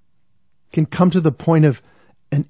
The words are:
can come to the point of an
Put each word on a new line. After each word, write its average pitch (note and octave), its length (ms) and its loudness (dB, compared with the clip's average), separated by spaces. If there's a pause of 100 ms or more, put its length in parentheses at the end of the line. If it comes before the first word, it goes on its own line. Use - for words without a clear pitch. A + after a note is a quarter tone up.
(720)
can D#3 140 -2
come F3+ 240 0
to F#3 100 -2
the D#3 120 0
point D#3+ 320 0
of C#3 180 0 (500)
an C#3+ 180 -4